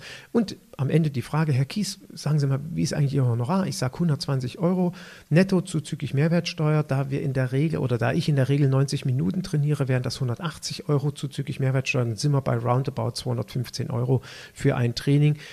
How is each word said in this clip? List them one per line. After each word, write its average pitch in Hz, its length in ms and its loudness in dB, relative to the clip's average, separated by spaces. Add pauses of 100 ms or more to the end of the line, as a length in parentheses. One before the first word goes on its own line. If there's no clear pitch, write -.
(300)
und 226 260 0 (220)
am 135 120 0
Ende 156 200 4
die 123 120 -4
Frage: 151 300 0
„Herr 131 120 2
Kies, - 340 -4 (160)
sagen 151 240 0
Sie 139 80 2
mal, 135 140 0 (100)
wie 165 120 -2
ist - 120 0
eigentlich 139 180 2
Ihr 139 140 2
Honorar?“ 123 400 0
Ich 131 100 -6
sag: - 220 -4
„Hundertzwanzig 135 600 -2
Euro 180 340 2 (340)
netto 185 320 4
zuzüglich - 540 -6
Mehrwertsteuer.“ 156 720 2
Da 135 260 -2
wir 139 100 -2
in 135 120 -2
der 127 200 0
Regel, 156 280 0
oder 123 180 0
da 120 140 2
ich 165 160 0
in 147 80 2
der 127 120 2
Regel 143 200 4
neunzig 135 360 2
Minuten 160 380 0
trainiere, 143 460 0
wären 127 160 0
das 123 160 -6
hundertachtzig - 680 -4
Euro 147 220 2
zuzüglich 139 480 -6
Mehrwertsteuer. 131 460 0
Dann 113 120 -2
sind 147 140 0
wir 139 100 4
bei 131 160 0
roundabout 123 540 0
zweihundertfünfzehn 123 800 -4
Euro 123 320 0 (320)
für 135 220 0
ein 120 180 0
Training. 147 420 4 (160)